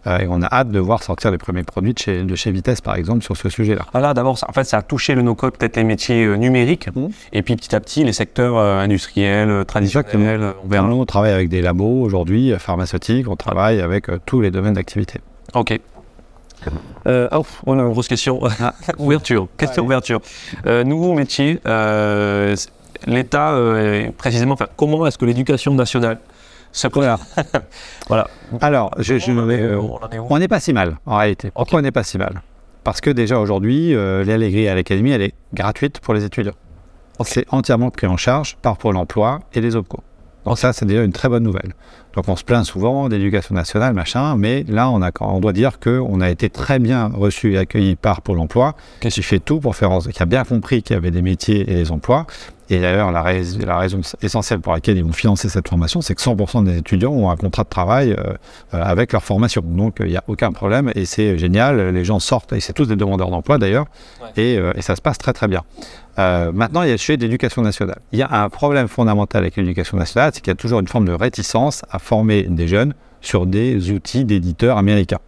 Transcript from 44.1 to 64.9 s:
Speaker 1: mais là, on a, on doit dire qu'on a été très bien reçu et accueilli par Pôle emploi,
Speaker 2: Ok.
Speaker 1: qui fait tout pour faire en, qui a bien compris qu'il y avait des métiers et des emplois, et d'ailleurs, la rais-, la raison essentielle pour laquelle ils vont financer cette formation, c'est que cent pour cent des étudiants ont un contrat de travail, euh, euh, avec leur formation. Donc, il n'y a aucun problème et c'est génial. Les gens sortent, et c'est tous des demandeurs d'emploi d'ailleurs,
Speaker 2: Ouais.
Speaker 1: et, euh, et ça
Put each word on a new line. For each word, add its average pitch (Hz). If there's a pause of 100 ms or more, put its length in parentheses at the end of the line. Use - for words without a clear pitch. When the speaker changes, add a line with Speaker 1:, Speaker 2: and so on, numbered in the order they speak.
Speaker 1:
mais 113
là, 113
on 104
a, 90 (100)
on 98
doit 104
dire 120
qu'on 120
a 92
été 90
très 131
bien 117
reçu 101
et 95
accueilli 95
par 101
Pôle 90
emploi, 120 (280)
Speaker 2:
Ok. 117
Speaker 1:
qui -
fait -
tout 156
pour 127
faire 98
en, 92
qui 92
a 87
bien 123
compris 120
qu'il 113
y -
avait 87
des 90
métiers 92
et 92
des 82
emplois, 123 (420)
et 92
d'ailleurs, 90
la 85
rais-, 92 (220)
la 87
raison 95 (220)
essentielle 107
pour -
laquelle 95
ils 87
vont 82
financer 101
cette 90
formation, 85
c'est 101
que -
cent 123
pour 101
cent 117
des 90
étudiants 104
ont 104
un 85
contrat 98
de -
travail, 110
euh, 98 (580)
euh, 85
avec 98
leur 113
formation. 104
Donc, 92
il 98
n'y 87
a -
aucun 104
problème 113
et 98
c'est 101
génial. 98
Les 90
gens 101
sortent, -
et 95
c'est -
tous 147
des 110
demandeurs 95
d'emploi 110
d'ailleurs, 113 (340)
Speaker 2:
Ouais. 117 (140)
Speaker 1:
et, 120
euh, 90
et 92
ça 95